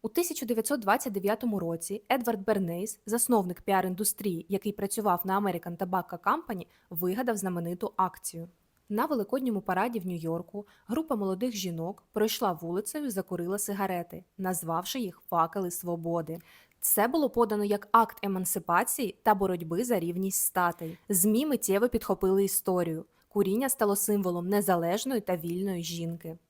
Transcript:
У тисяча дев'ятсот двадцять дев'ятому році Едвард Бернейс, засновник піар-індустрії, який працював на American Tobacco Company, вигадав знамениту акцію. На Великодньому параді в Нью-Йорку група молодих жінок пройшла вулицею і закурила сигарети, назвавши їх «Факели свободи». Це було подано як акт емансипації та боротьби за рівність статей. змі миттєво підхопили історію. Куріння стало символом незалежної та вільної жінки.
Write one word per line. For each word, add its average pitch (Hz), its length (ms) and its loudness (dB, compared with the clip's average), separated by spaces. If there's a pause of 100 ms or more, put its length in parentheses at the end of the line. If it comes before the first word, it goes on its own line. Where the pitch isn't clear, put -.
У 220 80 -4
тисяча 339 360 -2
дев'ятсот 226 340 0
двадцять 214 340 2
дев'ятому 202 460 0
році 170 520 -4
Едвард 233 340 0
Бернейс, 190 600 -2
засновник 208 600 2
піар-індустрії, 185 840 0
який 196 220 -2
працював 202 520 0
на 190 180 2
American 180 360 -2
Tobacco 180 420 -4
Company, 226 460 -2 (240)
вигадав 202 480 -2
знамениту 180 580 -4
акцію. 175 540 -4 (400)
На 214 160 0
Великодньому 240 560 -2
параді 208 380 0
в 175 60 -8
Нью-Йорку 175 640 -6 (200)
група 285 280 -2
молодих 208 400 -2
жінок 175 480 -6 (100)
пройшла 214 380 0
вулицею 175 540 -4
і 262 40 -2
закурила 190 500 -4
сигарети, 185 640 -4 (140)
назвавши 180 600 -2
їх 196 300 -6
«Факели 175 420 2
свободи». 170 680 -4 (460)
Це 214 220 4
було 285 220 2
подано 208 340 2
як 202 280 0
акт 226 300 6
емансипації 185 1000 0
та 214 120 6
боротьби 180 480 0
за 240 160 2
рівність 175 420 -2
статей. 170 560 0 (120)
змі 214 360 4
миттєво 233 440 2
підхопили 196 540 2
історію. 175 640 0 (220)
Куріння 208 420 2
стало 208 260 2
символом 185 520 0
незалежної 202 720 2
та 185 160 -2
вільної 175 460 -4
жінки. 165 540 -6 (120)